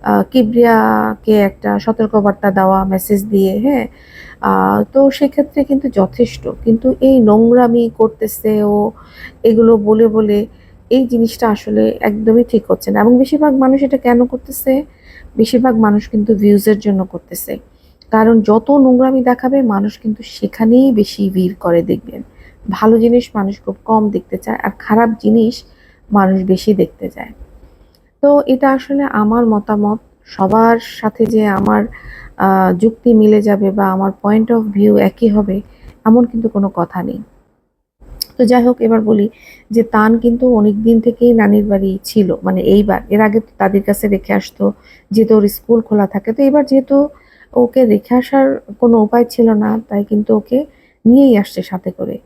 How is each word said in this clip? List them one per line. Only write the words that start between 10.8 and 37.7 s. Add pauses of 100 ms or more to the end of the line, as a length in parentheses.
এই
জিনিসটা
আসলে
একদমই
ঠিক
হচ্ছে
না।
এবং
বেশিরভাগ
মানুষ
এটা
কেন
করতেছে? (540)
বেশিরভাগ
মানুষ
কিন্তু
ভিউজের
জন্য
করতেছে। (580)
কারণ
যত
নোংরামি
দেখাবে,
মানুষ
কিন্তু
সেখানেই
বেশি
ভিড়
করে,
দেখবেন। (480)
ভালো
জিনিস
মানুষ
খুব (100)
কম
দেখতে
চায়,
আর
খারাপ (100)
জিনিস (480)
মানুষ
বেশি
দেখতে
চায়। (920)
তো
এটা
আসলে
আমার
মতামত। (260)
সবার
সাথে
যে
আমার, (560)
আহ,
যুক্তি
মিলে
যাবে
বা
আমার (120)
point
of (140)
view
একই
হবে, (440)
এমন
কিন্তু
কোনো
কথা
নেই। (1160)